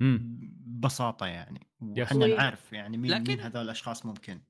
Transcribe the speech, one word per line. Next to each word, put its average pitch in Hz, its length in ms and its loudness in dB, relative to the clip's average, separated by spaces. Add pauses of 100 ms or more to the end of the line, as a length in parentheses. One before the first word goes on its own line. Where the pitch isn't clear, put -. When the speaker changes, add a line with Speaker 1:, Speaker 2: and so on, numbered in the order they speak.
Speaker 1:
مم. 117 360 4 (280)
Speaker 2:
ببساطة 120 600 -2
يعني. 85 400 -8 (160)
Speaker 1:
يس. 113 240 -2
Speaker 2:
وحنا 139 180 6
Speaker 3:
وي. 113 120 6
Speaker 2:
نعرف 127 360 0
يعني 107 240 -6
مين، 127 140 0
Speaker 4:
لكن 214 120 2
Speaker 2:
مين - 180 -2
هذول 120 220 -6
الأشخاص 113 440 -6
ممكن. 101 440 -10